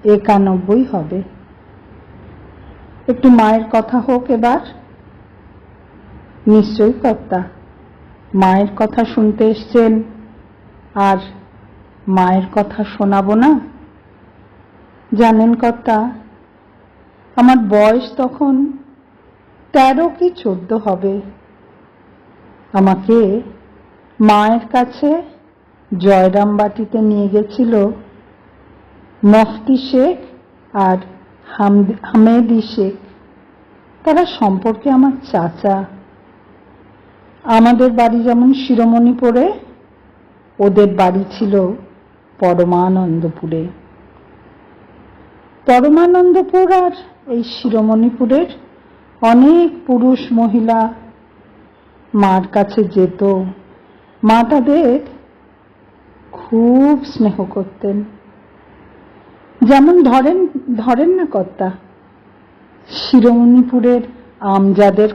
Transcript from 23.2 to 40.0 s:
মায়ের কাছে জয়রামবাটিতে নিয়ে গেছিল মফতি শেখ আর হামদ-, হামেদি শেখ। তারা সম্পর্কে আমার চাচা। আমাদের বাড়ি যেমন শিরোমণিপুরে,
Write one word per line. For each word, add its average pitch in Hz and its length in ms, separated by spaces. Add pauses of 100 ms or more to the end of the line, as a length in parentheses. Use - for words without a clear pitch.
মায়ের 214 520
কাছে 285 500 (760)
জয়রামবাটিতে 202 1000
নিয়ে 208 280
গেছিল 208 580 (1400)
মফতি 220 500
শেখ 269 400 (600)
আর 190 200 (500)
হামদ-, 202 560
হামেদি 226 600
শেখ। 196 320 (1080)
তারা 330 220
সম্পর্কে 220 640
আমার 262 220 (200)
চাচা। 196 520 (1600)
আমাদের 233 500
বাড়ি 233 300
যেমন 247 320
শিরোমণিপুরে, 240 1000 (1080)